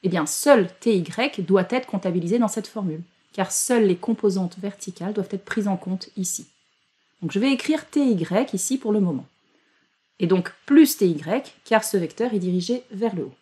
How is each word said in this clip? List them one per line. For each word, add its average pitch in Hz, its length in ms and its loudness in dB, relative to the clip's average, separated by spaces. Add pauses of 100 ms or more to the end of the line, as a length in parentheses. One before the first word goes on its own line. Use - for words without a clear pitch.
Eh 190 80 0
bien, 165 160 -2
seul 233 420 4 (120)
T 226 140 2
Y 208 460 -2
doit 185 300 2
être 254 160 -2
comptabilisé 180 520 -2
dans 226 100 2
cette 214 180 -6
formule, 170 360 -6 (300)
car 190 180 -4
seules 233 360 2
les 180 100 2
composantes 190 640 -2
verticales 196 560 -10
doivent 196 180 -4
être 190 140 -10
prises 208 220 -4
en 185 100 -2
compte 185 380 -8
ici. - 300 -6 (760)
Donc 156 100 -6
je 196 60 -2
vais 262 140 2
écrire 302 340 -2
T 294 180 0
Y 208 480 0
ici 226 240 -4
pour 226 160 -2
le 214 80 2
moment. 160 240 -2 (960)
Et 175 60 0
donc 180 260 2 (140)
plus 294 300 8
T 196 100 2
Y, 165 480 -2 (100)
car 220 200 2
ce - 120 -2
vecteur 214 380 -2
est 202 40 0
dirigé 180 520 -2
vers 208 260 -4
le 156 80 -4
haut. 135 180 -14